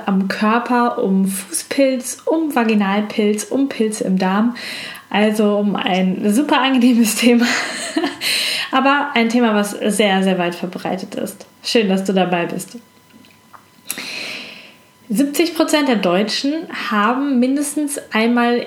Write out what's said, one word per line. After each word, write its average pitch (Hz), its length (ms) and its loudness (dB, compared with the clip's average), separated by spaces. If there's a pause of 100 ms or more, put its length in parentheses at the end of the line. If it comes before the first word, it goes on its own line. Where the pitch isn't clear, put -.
am 190 220 2
Körper, 233 760 0
um 190 240 2
Fußpilz, - 1000 -2
um 320 300 0
Vaginalpilz, 208 880 0
um 269 240 -2
Pilze 220 360 -2
im 190 140 0
Darm. 202 380 2 (540)
Also 214 480 2
um 208 180 0
ein 185 560 0
super 294 280 2
angenehmes 247 540 4
<laughs> - 20 -4
Thema. 240 300 4 (1200)
Aber 277 440 2
ein 226 140 2
Thema, 233 260 4
was 202 180 0
sehr, 208 500 2
sehr 190 160 2
weit 175 160 -2
verbreitet 185 600 -6
ist. - 280 -10 (180)
Schön, 214 260 2
dass 190 160 2
du 202 80 0
dabei 175 340 2
bist. - 320 -10 (2250)
Siebzig 285 480 0
Prozent 302 320 0
der 240 80 2
Deutschen 196 560 0 (380)
haben 247 500 0
mindestens 285 600 -2 (120)
einmal 240 540 2